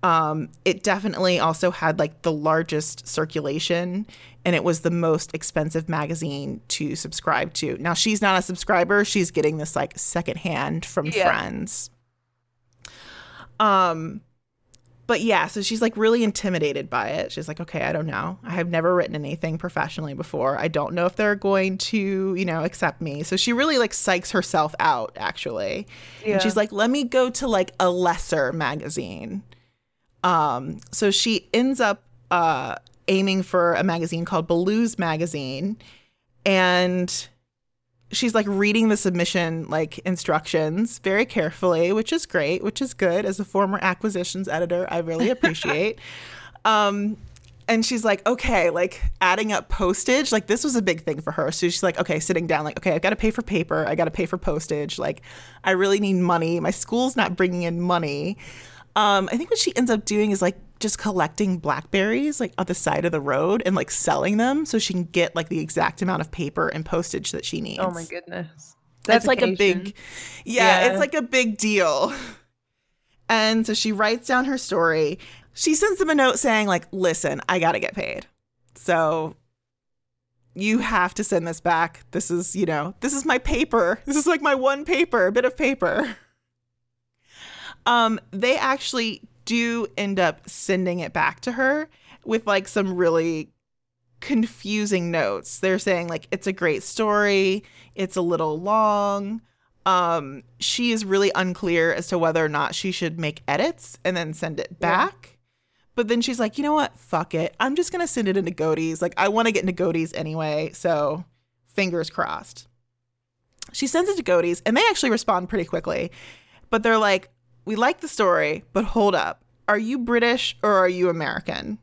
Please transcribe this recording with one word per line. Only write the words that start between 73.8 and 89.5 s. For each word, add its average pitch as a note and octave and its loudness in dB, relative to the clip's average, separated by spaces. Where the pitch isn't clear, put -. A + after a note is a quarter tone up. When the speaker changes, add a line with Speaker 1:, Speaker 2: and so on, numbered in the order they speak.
Speaker 1:
writes A3 0
down B3+ 2
her C4+ -2
story. E3 0
She D#4 2
sends F#4+ 2
them E4 2
a D#4 4
note C4+ 4
saying, A3 2
like, F3+ 0
"Listen, E3 0
I F3+ 2
gotta E3 2
get - -6
paid. - -8
So D#3+ 0
you G#3+ 2
have G3 0
to G#3 -4
send E3+ 0
this E3 -6
back. E3 0
This - -4
is, F3 -2
you F#3 0
know, D#3+ -2
this C4+ -2
is C4+ -4
my C4+ 2
paper. A3+ 2
This C#4 0
is, D4+ 2
like, D#4+ 2
my C#4+ 4
one C#4 0
paper, C#4 2
bit B3 2
of B3+ 2
paper." A#3+ 0
Um, A#3 4
they A#3+ 2
actually B3+ -2
do A#3 0